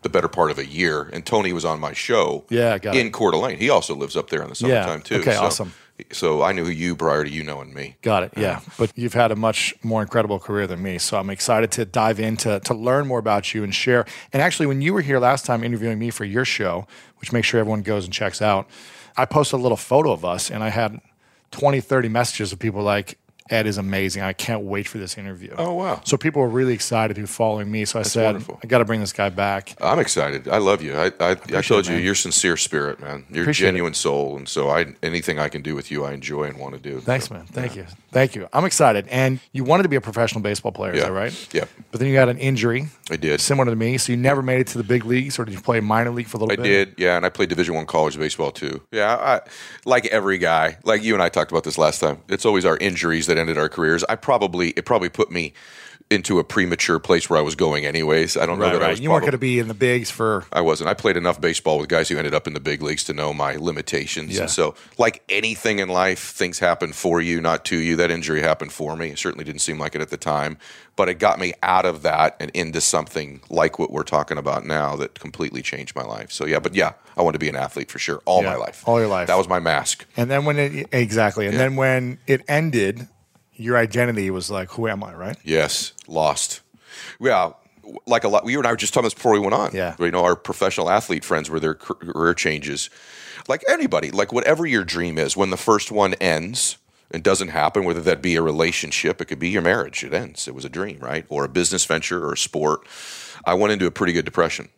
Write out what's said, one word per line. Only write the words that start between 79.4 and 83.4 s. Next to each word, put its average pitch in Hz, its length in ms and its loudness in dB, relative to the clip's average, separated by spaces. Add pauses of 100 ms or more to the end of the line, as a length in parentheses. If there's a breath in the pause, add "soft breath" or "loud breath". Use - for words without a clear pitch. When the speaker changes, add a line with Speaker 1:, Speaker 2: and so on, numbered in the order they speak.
Speaker 1:
my 90 120 2
mask. 80 460 -2 (120)
Speaker 2:
And 120 120 -2
then 139 160 0
when 147 140 0
it, 143 320 -2
exactly. 110 540 2
And 104 80 -2
Speaker 1:
Yeah. - 60 0
Speaker 2:
then 135 160 2
when 127 520 0
it 135 200 2
ended, 120 600 0 (480)